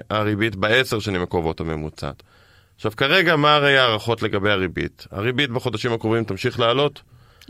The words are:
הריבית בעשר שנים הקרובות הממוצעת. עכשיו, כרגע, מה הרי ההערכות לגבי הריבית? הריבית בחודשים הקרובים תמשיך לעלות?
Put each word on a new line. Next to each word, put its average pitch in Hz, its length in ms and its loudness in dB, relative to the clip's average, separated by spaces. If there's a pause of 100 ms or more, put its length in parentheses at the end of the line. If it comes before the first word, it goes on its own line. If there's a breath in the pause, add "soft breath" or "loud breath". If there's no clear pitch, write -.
(100)
הריבית 104 460 -2
בעשר 110 420 2
שנים 98 240 -2
הקרובות 82 380 -2
הממוצעת. 78 640 -8 (540 soft breath)
עכשיו, 107 200 -4
כרגע, 165 400 2
מה 147 180 4
הרי 143 240 4
ההערכות 113 440 2
לגבי 104 280 0
הריבית? 87 600 -2
הריבית 123 400 -2
בחודשים 117 420 -4
הקרובים 113 320 0
תמשיך 107 360 -4
לעלות? 131 420 2 (480 soft breath)